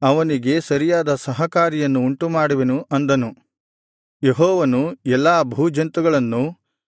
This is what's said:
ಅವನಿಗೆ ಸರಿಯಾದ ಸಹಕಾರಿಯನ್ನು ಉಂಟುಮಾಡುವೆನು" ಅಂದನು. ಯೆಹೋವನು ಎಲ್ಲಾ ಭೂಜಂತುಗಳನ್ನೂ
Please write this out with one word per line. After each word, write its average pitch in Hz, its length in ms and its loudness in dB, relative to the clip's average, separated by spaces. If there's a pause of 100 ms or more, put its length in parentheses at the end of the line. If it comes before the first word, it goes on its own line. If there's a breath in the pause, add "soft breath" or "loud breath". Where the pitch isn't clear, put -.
ಅವನಿಗೆ 143 580 0
ಸರಿಯಾದ 156 540 0
ಸಹಕಾರಿಯನ್ನು 151 840 -2
ಉಂಟುಮಾಡುವೆನು" 139 880 0
ಅಂದನು. 135 460 0 (840)
ಯೆಹೋವನು 147 720 2 (120)
ಎಲ್ಲಾ 147 360 2
ಭೂಜಂತುಗಳನ್ನೂ 143 1120 -2 (320)